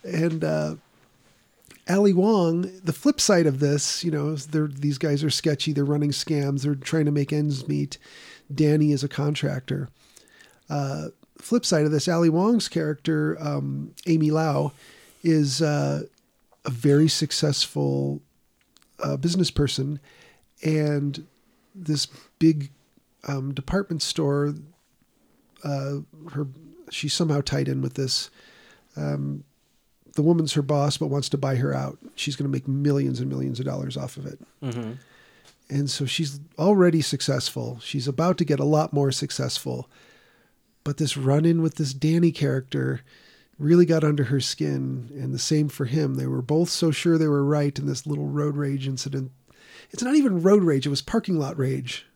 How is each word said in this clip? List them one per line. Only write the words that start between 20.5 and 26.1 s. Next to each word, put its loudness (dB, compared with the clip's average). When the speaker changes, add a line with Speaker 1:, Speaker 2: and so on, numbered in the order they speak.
Speaker 1:
and 0
this -4
big, 4
um, -6
department -4
store, -2
uh, -6